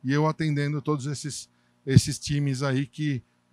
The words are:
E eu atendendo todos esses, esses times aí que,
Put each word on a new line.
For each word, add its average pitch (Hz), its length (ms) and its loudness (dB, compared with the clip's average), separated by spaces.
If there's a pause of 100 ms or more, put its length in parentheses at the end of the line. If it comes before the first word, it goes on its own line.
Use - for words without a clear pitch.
E 127 100 0
eu 151 140 4
atendendo 151 560 0
todos 147 240 0
esses, 147 420 -6 (380)
esses 135 320 2
times 143 440 -2
aí 139 240 0
que, 143 360 -4 (300)